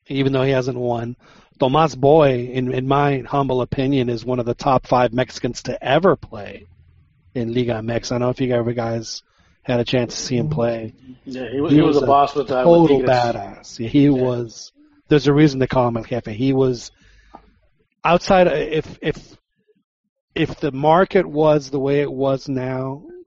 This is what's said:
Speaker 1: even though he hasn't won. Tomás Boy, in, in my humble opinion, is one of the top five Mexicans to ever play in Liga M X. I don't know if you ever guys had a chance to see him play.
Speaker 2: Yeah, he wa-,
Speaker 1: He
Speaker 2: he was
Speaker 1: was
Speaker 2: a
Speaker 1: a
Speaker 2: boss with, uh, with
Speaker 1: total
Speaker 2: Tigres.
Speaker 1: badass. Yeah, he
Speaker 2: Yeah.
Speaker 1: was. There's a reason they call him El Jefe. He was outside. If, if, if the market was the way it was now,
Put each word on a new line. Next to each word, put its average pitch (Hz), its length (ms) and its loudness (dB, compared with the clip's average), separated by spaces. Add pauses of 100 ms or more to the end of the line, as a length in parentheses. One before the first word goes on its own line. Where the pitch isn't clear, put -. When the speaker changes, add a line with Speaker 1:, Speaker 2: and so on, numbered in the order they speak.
Speaker 1:
even 135 260 -2
though 131 80 2
he 135 100 2
hasn't 127 280 -2
won. 120 360 -6 (440)
Tomás 147 360 2
Boy, 135 560 4
in, 127 220 -4
in 131 140 -4
my 139 320 2
humble 131 420 -2
opinion, 131 480 -2
is 113 160 -6
one 123 140 -4
of 117 80 -4
the 120 80 -4
top - 320 -2
five 123 260 2
Mexicans 123 500 -6
to - 200 -8
ever 151 320 2
play 101 500 -14 (680)
in 117 180 -6
Liga 120 220 -2
M 110 160 -8
X. 117 200 -6
I 123 40 -4
don't 120 60 -2
know 123 100 0
if 131 100 -4
you 123 100 -2
ever 120 220 -2
guys 113 480 -8 (400)
had 123 180 -2
a 117 60 -2
chance 123 300 -2
to - 60 -10
see 123 160 -4
him 117 120 -2
play. 117 460 -4 (280)
Speaker 2:
Yeah, 127 280 -12
he 139 100 -6
wa-, 143 80 -2
Speaker 1:
He 139 60 4
Speaker 2:
he 156 60 6
was 147 160 4
Speaker 1:
was 139 40 2
Speaker 2:
a 131 40 0
Speaker 1:
a - 20 -2
Speaker 2:
boss 139 260 4
with, 139 160 -4
uh, 135 60 -2
with 127 100 0
Speaker 1:
total 170 220 8 (140)
Speaker 2:
Tigres. 127 80 0
Speaker 1:
badass. 120 720 -2
Yeah, 113 100 -6
he 143 160 4
Speaker 2:
Yeah. 143 40 6
Speaker 1:
was. 127 640 -2 (360)
There's 143 200 2
a 143 60 4
reason 143 260 4
they 123 80 0
call 123 200 0
him 117 100 -4
El 107 60 -8
Jefe. 120 220 -8
He 117 260 -2
was 131 400 -2 (1120)
outside. 180 440 4
If, 151 540 -4
if, - 360 -8 (960)
if - 260 -6
the 147 120 -4
market 160 560 2
was 151 420 2
the 139 100 -4
way 139 220 0
it 139 100 -4
was 135 380 -4
now, 135 540 -6 (240)